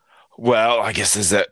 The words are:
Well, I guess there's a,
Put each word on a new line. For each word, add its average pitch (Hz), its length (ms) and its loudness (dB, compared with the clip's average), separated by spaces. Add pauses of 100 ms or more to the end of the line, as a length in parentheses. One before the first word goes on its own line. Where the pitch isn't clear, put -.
(380)
Well, 117 440 2
I 101 100 -4
guess 101 220 -2
there's 101 180 -2
a, 98 200 0